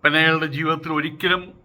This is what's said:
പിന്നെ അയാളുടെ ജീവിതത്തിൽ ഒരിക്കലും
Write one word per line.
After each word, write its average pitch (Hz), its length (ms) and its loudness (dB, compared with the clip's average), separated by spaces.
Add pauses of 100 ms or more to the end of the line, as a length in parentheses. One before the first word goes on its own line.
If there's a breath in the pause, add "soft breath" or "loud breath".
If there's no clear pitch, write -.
പിന്നെ 147 200 2
അയാളുടെ 160 320 2
ജീവിതത്തിൽ 160 440 -2
ഒരിക്കലും 175 440 -2 (220)